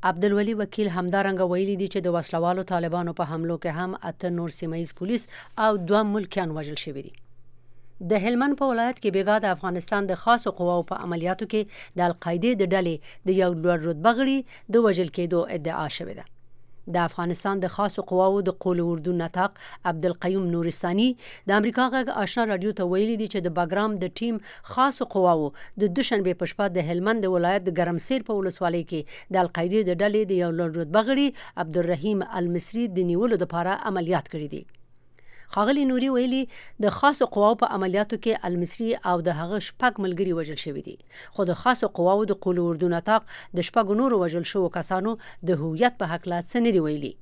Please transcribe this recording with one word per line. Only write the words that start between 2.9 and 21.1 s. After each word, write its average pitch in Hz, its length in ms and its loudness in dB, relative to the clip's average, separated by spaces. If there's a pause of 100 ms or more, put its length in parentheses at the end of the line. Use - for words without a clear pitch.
په 156 100 -2
حملو 165 320 -2
کې 175 160 -2
هم 185 200 -4 (120)
اته 180 260 -4
نور 170 220 -4
سیمه 165 240 -6
ییز 160 180 -8
پولیس 226 260 -2 (380)
او 220 80 6 (160)
دوه 208 240 4
ملکیان 185 460 -2
وژل 151 260 -8
شوي 139 240 -10
دي. - 40 -16 (1000)
د 196 140 2
هلمند 269 340 2
په 269 80 2
ولایت 240 320 0
کې 208 160 2
بیګا 202 180 4 (120)
د 180 100 0
افغانستان 185 560 -2
د - 100 -10
خاصو 233 380 4
قواو 175 320 2
په - 140 -8
عملیاتو 175 440 -4
کې 214 100 0 (360)
د 175 100 4
القاعدې 175 460 0
د 190 200 2
ډلې 175 220 0 (300)
د - 20 0 (140)
یو 180 100 4
لوړ 170 260 2 (120)
رتبه 170 280 4
غړي 269 200 2 (340)
د 226 160 6
وژل 180 280 2
کېدو 170 300 0 (140)
ادعا 156 400 -4
شوې - 180 -10
ده. - 140 -16 (640)
د - 20 4 (100)
افغانستان 175 560 -2
د 190 100 0
خاصو 202 380 -2
قواو 190 340 4
د 185 100 2 (100)
قول 180 180 2
اردو 170 340 -2
نطاق 175 420 -2 (320)
عبدالقیوم 180 640 0
نورستاني 175 560 0 (400)